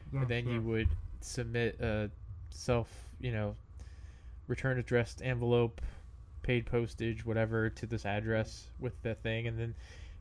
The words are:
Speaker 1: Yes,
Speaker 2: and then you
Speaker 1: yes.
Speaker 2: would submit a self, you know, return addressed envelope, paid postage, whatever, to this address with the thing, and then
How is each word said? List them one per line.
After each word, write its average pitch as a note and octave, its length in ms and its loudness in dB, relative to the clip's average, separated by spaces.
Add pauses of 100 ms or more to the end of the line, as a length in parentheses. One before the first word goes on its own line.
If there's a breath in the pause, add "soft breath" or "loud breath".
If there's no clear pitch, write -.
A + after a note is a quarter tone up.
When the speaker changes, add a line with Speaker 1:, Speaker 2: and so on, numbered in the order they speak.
(120)
Speaker 1:
Yes, C#3 100 2
Speaker 2:
and B2 80 2
then A#2+ 160 2
you A#2+ 80 2
Speaker 1:
yes. A2+ 80 2
Speaker 2:
would A2+ 260 4 (320)
submit A#2 600 0
a G#2+ 300 2 (400)
self, A#2+ 380 2 (320)
you B2 120 -2
know, G#2+ 240 0 (880 loud breath)
return B2+ 320 0
addressed A#2+ 440 2
envelope, A#2+ 600 4 (600 loud breath)
paid A#2+ 220 4
postage, A2+ 640 0
whatever, A2+ 420 4
to - 180 -4
this A2+ 200 -2
address A2 640 0 (100)
with B2+ 220 -4
the A2+ 120 0
thing, A2+ 320 0
and A2+ 120 -2
then A#2 160 -2 (460 loud breath)